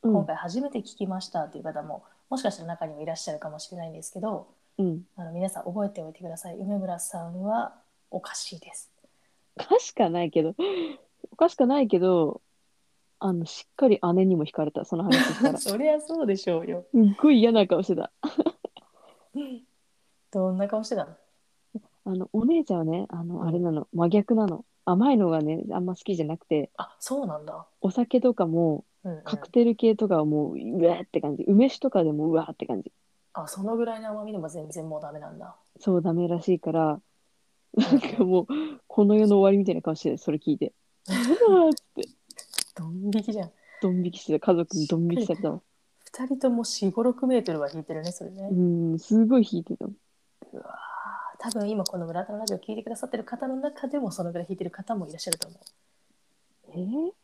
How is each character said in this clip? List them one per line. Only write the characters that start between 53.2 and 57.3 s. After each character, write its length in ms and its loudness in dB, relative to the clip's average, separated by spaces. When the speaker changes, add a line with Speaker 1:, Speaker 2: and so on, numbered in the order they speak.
Speaker 2:
方 240 -8
の 80 -4
中 320 -6
で 100 -4
も 140 -4
そ 100 -8
の 80 -6
ぐ 80 -6
ら 60 -6
い 40 -14
引 60 -6
い 40 -12
て 60 -8
る 60 -8
方 240 -8
も 140 -6
い 20 -16
ら 60 -14
っ 20 -16
し 80 -10
ゃ 60 -6
る 60 -8
と 100 -12
思 80 -20
う。 40 -20
Speaker 1:
え 80 -12
ー？ 360 -4